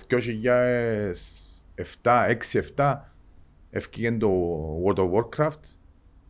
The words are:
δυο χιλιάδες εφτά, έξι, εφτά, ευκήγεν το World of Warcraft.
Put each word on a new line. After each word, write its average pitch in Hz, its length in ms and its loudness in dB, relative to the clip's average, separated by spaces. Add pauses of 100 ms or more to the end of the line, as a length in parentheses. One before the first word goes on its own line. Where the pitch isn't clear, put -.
δυο 123 120 2
χιλιάδες 117 1300 0 (280)
εφτά, 117 500 2
έξι, 120 320 0
εφτά, - 540 -2 (580)
ευκήγεν 113 500 -4
το 107 100 2 (560)
World 95 120 2
of 92 140 2
Warcraft. 143 500 0 (680)